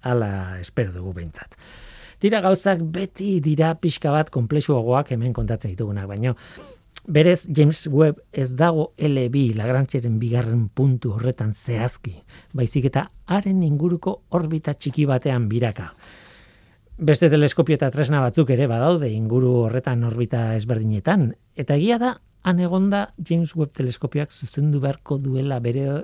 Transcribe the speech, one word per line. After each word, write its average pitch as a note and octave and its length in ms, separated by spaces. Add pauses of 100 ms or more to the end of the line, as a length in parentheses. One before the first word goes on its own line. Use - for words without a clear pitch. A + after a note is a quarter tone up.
Hala G2 500
espero F#2+ 320
dugu F2+ 220
behintzat. E2+ 400 (640)
Tira, G3+ 240
gauzak F#3+ 400
beti F#3+ 540 (100)
dira D#3+ 320
pixka D#3 340
bat D3+ 220
konplexuagoak B2+ 800
hemen A#2 240
kontatzen G#2+ 380
ditugunak, G2+ 340
baino A2 240 (720)
berez E3 480
James D3+ 340
Webb D3 320 (120)
ez C3 240
dago D#3+ 420
L C3+ 320
bi B2+ 240
Lagrangeren A#2+ 680
bigarren A#2 500
puntu B2+ 440
horretan A2 400
zehazki, A#2 600 (380)
baizik B2+ 380
eta - 180 (180)
haren F#3+ 360
inguruko E3 580 (100)
orbita D#3+ 420
txiki C#3+ 320
batean B2+ 440
biraka. A2 420 (1080)
Beste D#3 320
teleskopio D3+ 460
eta C3+ 160
tresna C#3+ 300
batzuk C3 320
ere C3 160
badaude C#3 420
inguru A2+ 400 (140)
horretan A#2+ 380
orbita A#2 520
ezberdinetan, A2+ 800 (220)
eta C#3+ 200
egia G#3+ 240
da B3 160 (280)
han F3+ 160
egonda F#3+ 480 (100)
James E3 380
Webb D#3 200
teleskopioak C3 560
zuzendu C#3+ 480
beharko C#3 380
duela C3+ 420
bere A#2+ 280 (160)